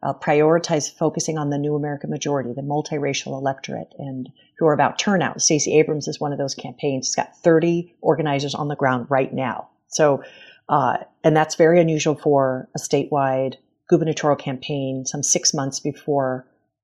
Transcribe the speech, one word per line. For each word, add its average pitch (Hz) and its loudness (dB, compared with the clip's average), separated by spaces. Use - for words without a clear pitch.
uh, 139 -2
prioritize 156 2
focusing 156 -2
on 147 -4
the 143 -2
new 147 -2
American 147 -6
majority, 143 -4
the 139 -10
multiracial 143 -4
electorate, 135 -8
and 131 -10
who 165 2
are 147 4
about 139 2
turnout. 180 0
Stacey 151 2
Abrams 151 2
is 151 -6
one 147 -2
of 135 -6
those 139 -4
campaigns. 135 -6
She's - -6
got - -4
thirty 170 2
organizers 143 0
on 147 -4
the 143 -6
ground 127 0
right 135 2
now. 127 -6
So, 147 2
uh, 135 2
and 160 6
that's 156 2
very 170 6
unusual 156 2
for 135 0
a - -10
statewide 135 0
gubernatorial 156 2
campaign 135 -6
some 147 -8
six - 0
months 135 -4
before, 135 -4